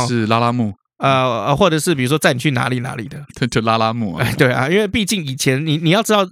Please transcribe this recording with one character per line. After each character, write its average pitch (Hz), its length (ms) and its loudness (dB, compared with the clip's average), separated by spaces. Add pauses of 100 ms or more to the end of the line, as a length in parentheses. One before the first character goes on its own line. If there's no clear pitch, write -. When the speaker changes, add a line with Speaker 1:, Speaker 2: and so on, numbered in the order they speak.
Speaker 1:
是 120 180 0
拉 113 140 2
拉 120 120 2
木。 113 220 -2 (240)
Speaker 2:
然 139 140 2 (120)
后， 127 80 0
呃， 110 160 -4
呃， 143 80 2
或 185 120 4
者 160 120 2
是 165 160 0
比 127 80 -2
如 123 60 0
说 151 60 0
载 156 160 2
你 127 60 -2
去 143 140 0
哪 127 180 0
里 127 120 -2
哪 131 140 -8
里 117 120 -10
的。 147 120 -16 (140)
Speaker 1:
<laughs> 123 160 -2
就 123 120 -2
拉 113 180 2
拉 113 120 2
木 113 220 -4
啊。 - 100 -2
Speaker 2:
哎， 113 120 0
对 131 160 4
啊， 127 180 -2
因 185 80 2
为 214 100 0
毕 214 160 -2
竟 185 220 -4
以 131 100 -6
前， 135 300 0
你， 156 120 0
你 160 120 0
要 208 140 2
知 220 100 0
道 202 180 4